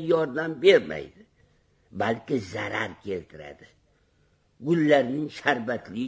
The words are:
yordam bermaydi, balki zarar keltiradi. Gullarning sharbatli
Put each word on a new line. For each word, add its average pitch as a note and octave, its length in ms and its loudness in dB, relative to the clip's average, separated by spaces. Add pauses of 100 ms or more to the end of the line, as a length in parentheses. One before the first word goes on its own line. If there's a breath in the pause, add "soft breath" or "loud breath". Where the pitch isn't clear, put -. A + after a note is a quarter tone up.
yordam D#3+ 480 0
bermaydi, B2 680 2 (680)
balki A2+ 480 -2
zarar G#2 540 -8
keltiradi. D#2 720 -12 (960)
Gullarning D3 680 2
sharbatli A#2 800 -4